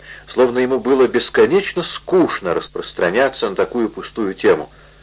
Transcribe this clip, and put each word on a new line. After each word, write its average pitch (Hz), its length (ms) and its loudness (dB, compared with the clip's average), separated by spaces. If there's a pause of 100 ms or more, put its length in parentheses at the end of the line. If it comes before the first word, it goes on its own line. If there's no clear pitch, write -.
(320)
словно 123 260 2
ему 127 220 0
было 127 260 4
бесконечно 139 800 0
скучно - 680 0
распространяться 92 960 -2
на 98 60 -8
такую 104 340 -2
пустую 98 460 -8
тему. 78 360 0 (320)